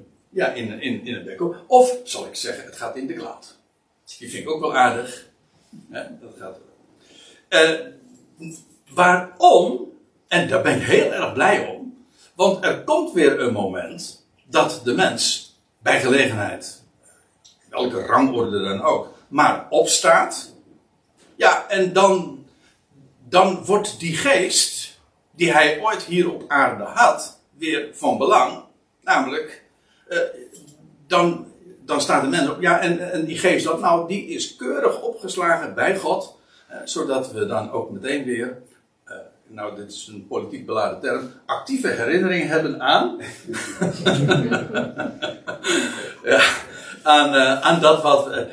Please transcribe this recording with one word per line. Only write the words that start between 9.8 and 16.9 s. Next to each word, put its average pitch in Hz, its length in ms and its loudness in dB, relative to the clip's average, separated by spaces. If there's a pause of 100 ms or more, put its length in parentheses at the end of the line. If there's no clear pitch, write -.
En 175 200 2
daar 117 140 2
ben 135 140 2
ik 107 60 -2
heel - 300 4
erg - 220 -4
blij 160 340 2
om. - 380 -14 (280)
Want 180 320 0
er - 180 -2
komt 311 300 -2
weer 151 260 4
een 120 140 0
moment - 720 -8 (200)
dat 151 380 0
de 185 100 0
mens, - 640 -2 (240)
bij 139 200 2
gelegenheid, 123 840 0 (880)